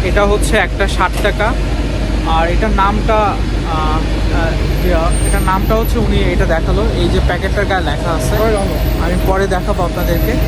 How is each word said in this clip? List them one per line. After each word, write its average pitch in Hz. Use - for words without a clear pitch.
এটা 202
হচ্ছে 208
একটা 190
ষাট 185
টাকা। 208
আর 165
এটার 180
নামটা, 208
আহ, 208
আহ, 156
ইয়া, 165
এটার -
নামটা 196
হচ্ছে 226
উনি 202
এটা 190
দেখালো, 165
এই 175
যে 180
প্যাকেটটার 185
গায়ে 190
লেখা 160
আছে। 175
আমি 180
পরে 190
দেখাবো 185
আপনাদেরকে। 175